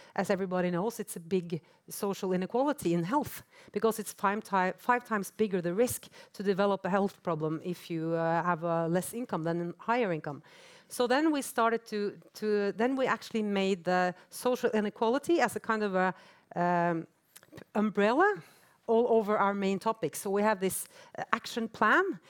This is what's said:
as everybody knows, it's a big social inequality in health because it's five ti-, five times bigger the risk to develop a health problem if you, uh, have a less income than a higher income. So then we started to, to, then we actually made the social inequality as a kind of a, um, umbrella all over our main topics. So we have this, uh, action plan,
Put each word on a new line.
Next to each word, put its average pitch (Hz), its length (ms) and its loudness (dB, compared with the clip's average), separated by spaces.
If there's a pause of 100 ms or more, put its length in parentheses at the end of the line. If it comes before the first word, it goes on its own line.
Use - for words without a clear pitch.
(160)
as 196 140 -2
everybody 180 400 0
knows, 185 300 -2
it's - 160 -10
a 185 40 -12
big 170 420 -2 (260)
social 196 440 -4
inequality 190 640 0
in 170 100 2
health 262 380 -2 (300)
because 214 260 0
it's 208 140 -10
five 208 320 -2
ti-, 185 340 0
five 247 280 2
times 202 300 -4
bigger 196 240 0
the 175 140 -2
risk 240 340 0 (260)
to - 80 -12
develop 196 420 0
a 180 60 -2
health 196 320 0
problem 160 420 -2
if - 260 -8
you, 165 240 -2
uh, 165 280 2
have 170 220 0
a 165 240 0
less 180 260 -2
income 214 300 -4
than 170 260 -2
a - 120 -16
higher 226 300 0
income. 151 300 -6 (480)
So 247 160 0
then 285 240 4
we 294 100 2
started 226 460 0
to, 208 280 -4 (200)
to, 208 380 0
then 247 240 0
we 262 100 0
actually 220 380 -2
made 196 400 0
the 180 280 2 (160)
social 247 420 0
inequality 226 680 0
as 233 140 2
a 214 60 -6
kind 214 240 0
of 196 100 -2
a, 185 200 2 (420)
um, 175 500 2 (720)
umbrella 220 580 2 (540)
all 226 200 4
over 214 300 2
our 202 160 2
main 196 240 0
topics. 220 420 -4
So 202 100 -6
we 202 120 2
have 214 160 2
this, 185 300 -4 (280)
uh, - 60 -8 (100)
action 226 360 -4
plan, 233 340 4 (280)